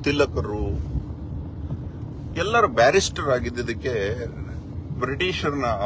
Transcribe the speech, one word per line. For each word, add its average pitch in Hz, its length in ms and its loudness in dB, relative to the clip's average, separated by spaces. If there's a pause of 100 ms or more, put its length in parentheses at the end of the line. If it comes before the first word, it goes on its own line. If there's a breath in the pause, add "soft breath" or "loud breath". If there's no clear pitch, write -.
ತಿಲಕರು, 107 920 0 (1400)
ಎಲ್ಲರೂ 214 300 4
ಬ್ಯಾರಿಸ್ಟರ್ 151 600 6
ಆಗಿದ್ದುದಕ್ಕೆ 117 960 0 (760)
ಬ್ರಿಟಿಷರ್ನ 143 680 -2 (200)